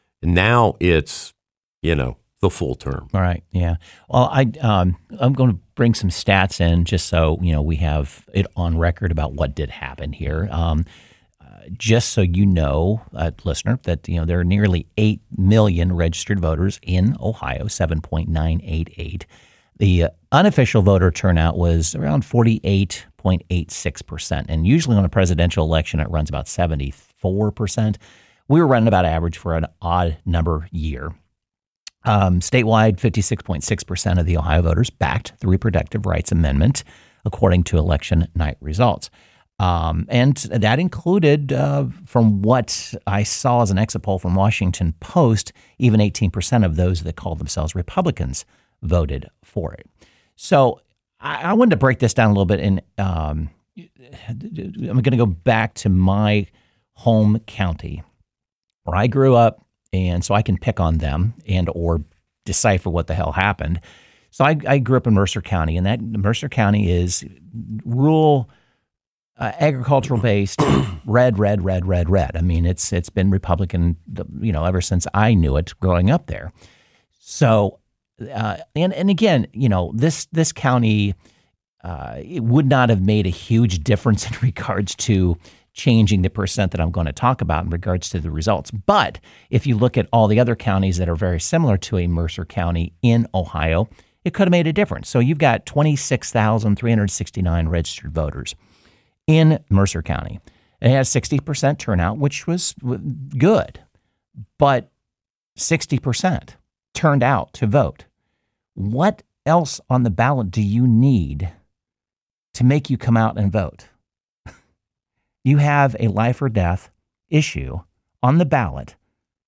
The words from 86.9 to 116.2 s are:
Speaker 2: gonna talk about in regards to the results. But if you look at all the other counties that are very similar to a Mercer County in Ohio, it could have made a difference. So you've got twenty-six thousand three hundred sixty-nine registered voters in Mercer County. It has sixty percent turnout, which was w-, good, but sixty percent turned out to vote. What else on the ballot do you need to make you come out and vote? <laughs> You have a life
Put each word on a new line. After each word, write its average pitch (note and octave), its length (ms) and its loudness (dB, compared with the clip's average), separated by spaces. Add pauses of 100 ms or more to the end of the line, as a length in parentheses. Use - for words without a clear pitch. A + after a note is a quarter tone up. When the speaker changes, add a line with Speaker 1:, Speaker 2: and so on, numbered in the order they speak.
Speaker 2:
gonna E2 220 -4
talk B2+ 280 -2
about D#2+ 240 -2
in E2 60 -6
regards F2 400 -4
to F2 100 -4
the D#2 100 -6
results. D#2 400 -2
But B2 480 0 (320)
if A#2+ 160 0
you B2 100 0
look A#2+ 200 0
at G#2 160 0
all A2+ 160 4
the G#2+ 100 4
other A#2+ 160 2
counties F#2+ 440 -2
that F2+ 100 -2
are E2+ 80 -2
very F2+ 240 -2
similar D3+ 380 0
to - 180 -6
a F2 100 0
Mercer E2+ 380 -4
County E2+ 480 -4 (100)
in A#2 320 4
Ohio, E2 540 -2 (340)
it F3 120 -4
could G3 120 2
have F3+ 60 2
made E3+ 140 2
a D#3+ 60 -2
difference. - 360 -4
So - 100 0
you've C#3 200 2
got C3+ 280 0
twenty-six C#3+ 640 -2
thousand G#2+ 460 2
three A#2 140 -2
hundred G#2 200 2
sixty-nine E2+ 580 -2
registered D#2+ 440 -6
voters D2 420 -6 (720)
in D#3 320 4 (120)
Mercer G2 320 2
County. - 360 -6 (440)
It A#2+ 80 4
has C3 180 2
sixty C#3 320 -2
percent C#3+ 400 -2
turnout, G2 380 -2
which C#3+ 280 -4
was E3+ 280 -4
w-, B2+ 260 -6 (380)
good, F#3 420 2 (800)
but C#3 340 2 (640)
sixty - 420 -2
percent - 580 -4 (380)
turned C#3+ 280 2
out B2 320 -2
to - 120 -4
vote. G#2 380 0 (680)
What B2 480 -2 (240)
else D#3+ 420 0
on B2+ 140 2
the A#2 80 2
ballot A#2 400 -2
do A2 120 -2
you A2 240 2
need G2+ 640 2 (1000)
to - 120 -4
make C#3 260 2
you B2 80 -2
come A#2 180 0
out A2+ 220 0
and G2 120 0
vote? - 380 -6 (580)
<laughs> - 60 -20 (920)
You C#3 120 4
have C#3+ 420 2
a A2+ 80 0
life A2 340 0